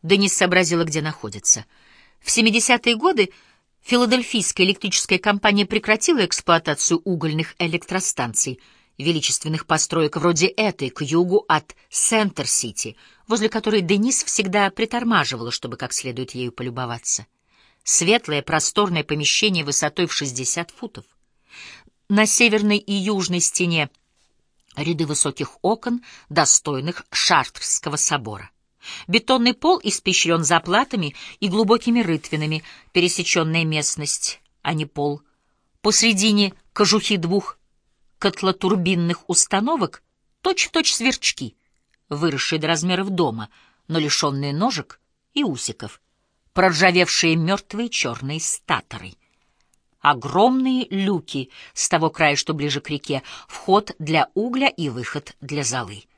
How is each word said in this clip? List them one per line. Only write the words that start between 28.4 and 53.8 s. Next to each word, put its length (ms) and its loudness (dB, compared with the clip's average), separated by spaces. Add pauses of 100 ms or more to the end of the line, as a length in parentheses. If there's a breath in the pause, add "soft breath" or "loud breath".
Бетонный 460 2
пол 300 2
испещрён 600 0
заплатами 720 0 (240 loud breath)
и 80 -2
глубокими 540 2
рытвинами, 600 -2 (300 loud breath)
пересечённая 720 0
местность, 760 -4 (200)
а 120 -2
не 120 -2
пол. 360 -4 (600)
Посредине 720 2 (200)
кожухи 440 2
двух 400 -2 (600)
котлотурбинных 1120 0
установок 720 0 (380)
точь-в-точь 520 -2
сверчки, 600 -4 (540)
выросшие 500 -2
до 80 -2
размеров 420 0
дома, 400 0 (380 soft breath)
но 120 -2
лишённые 540 0
ножек 460 -4 (340)
и 100 0
усиков, 580 -6 (520)
проржавевшие 840 4
мёртвые 540 -2
чёрные 500 -4
статоры. 760 -6 (840)
Огромные 880 2
люки 600 -2 (240 loud breath)
с 160 -4
того 200 2
края, 280 2
что 160 -4
ближе 260 -2
к 100 -14
реке, 320 -4 (260 loud breath)
вход 520 0